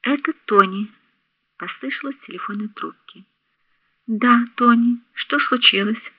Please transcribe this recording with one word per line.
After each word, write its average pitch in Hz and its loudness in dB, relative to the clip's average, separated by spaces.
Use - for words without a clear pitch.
"Это 285 -2
Тони", 196 2
послышалось 269 -10
с - -20
телефонной 202 -10
трубки. - -16
"Да, 240 2
Тони, 240 4
что - -4
случилось?" 226 0